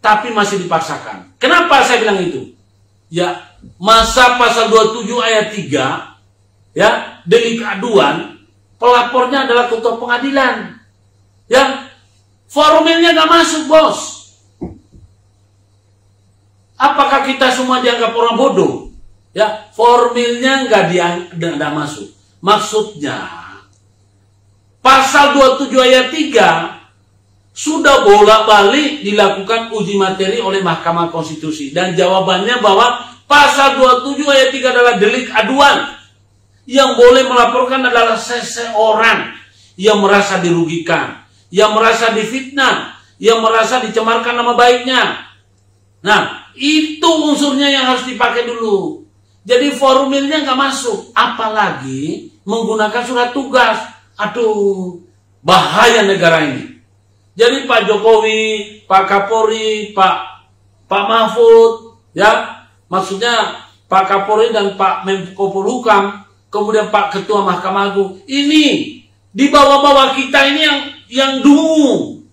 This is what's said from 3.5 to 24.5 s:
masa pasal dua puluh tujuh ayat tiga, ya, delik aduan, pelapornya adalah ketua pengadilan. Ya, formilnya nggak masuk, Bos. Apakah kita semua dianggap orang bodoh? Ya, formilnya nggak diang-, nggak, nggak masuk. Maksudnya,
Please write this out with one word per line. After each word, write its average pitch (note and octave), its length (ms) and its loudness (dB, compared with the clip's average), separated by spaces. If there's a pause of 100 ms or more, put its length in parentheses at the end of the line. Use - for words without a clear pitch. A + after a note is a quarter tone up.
masa A3+ 560 2
pasal A#3 320 0
dua G#3+ 240 4
puluh A#3 120 -10
tujuh A#3+ 200 -4
ayat A3 320 -2
tiga, C#3 640 -6 (560)
ya, A3 480 -2
delik A3+ 400 0
aduan, G3+ 800 -2 (320)
pelapornya B3 720 0
adalah A#3+ 240 0
ketua A3+ 240 -2
pengadilan. B3 800 -4 (720)
Ya, C4 400 0 (640)
formilnya D#4+ 640 2
nggak D#4+ 160 2
masuk, D#4 400 0
Bos. D#4 280 4 (2750)
Apakah C#4 480 0
kita C4 280 0
semua B3+ 280 -2
dianggap A#3+ 320 -2
orang A#3 240 0
bodoh? F#3 560 0 (400)
Ya, G#3+ 400 -4
formilnya A#3+ 960 0
nggak G#3 240 2
diang-, F3 360 -2 (120)
nggak, E3 160 -6
nggak D3 200 -6
masuk. C#3+ 360 -10 (320)
Maksudnya, F#3+ 840 -4 (1500)